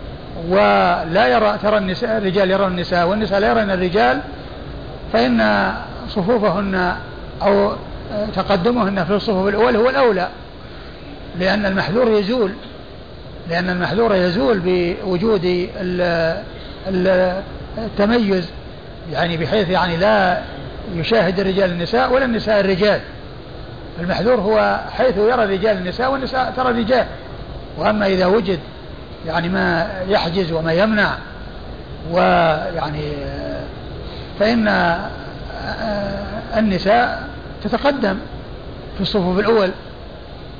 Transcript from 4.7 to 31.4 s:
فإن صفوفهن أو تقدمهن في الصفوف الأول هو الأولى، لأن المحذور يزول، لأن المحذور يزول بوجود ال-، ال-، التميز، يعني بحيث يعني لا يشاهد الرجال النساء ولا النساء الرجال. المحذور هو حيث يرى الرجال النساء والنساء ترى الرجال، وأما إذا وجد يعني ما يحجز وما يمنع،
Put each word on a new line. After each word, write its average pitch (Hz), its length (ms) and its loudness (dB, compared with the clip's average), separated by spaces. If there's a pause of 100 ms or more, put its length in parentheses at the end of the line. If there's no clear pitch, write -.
فإن 220 580 2 (380)
صفوفهن 190 840 0 (460)
أو 202 300 4 (640)
تقدمهن 196 680 2
في 175 80 0
الصفوف 196 340 2
الأول 220 280 4
هو 226 140 4
الأولى، 233 380 4 (1120)
لأن 196 260 2
المحذور 208 540 4
يزول، 208 320 2 (960)
لأن 175 200 0
المحذور 180 460 2
يزول 190 500 2
بوجود 180 760 2 (360)
ال-، 175 680 0 (440)
ال-، 185 560 2 (340)
التميز، 202 720 2 (640)
يعني 165 260 0
بحيث 170 320 0
يعني 175 280 2
لا 185 440 4 (540)
يشاهد 180 440 2
الرجال 190 320 2
النساء 175 420 0
ولا 269 120 4
النساء 220 340 2
الرجال. 190 400 4 (1000)
المحذور 180 360 2
هو 202 440 2 (120)
حيث 233 260 2
يرى 226 260 4
الرجال 196 340 2
النساء 185 340 -2
والنساء 262 460 -2
ترى 254 120 2
الرجال، 233 360 2 (720)
وأما 202 300 2
إذا 185 180 4
وجد 185 340 2 (680)
يعني 165 220 -2
ما 180 380 2 (200)
يحجز 185 440 0
وما 160 220 0
يمنع، 196 440 2 (960)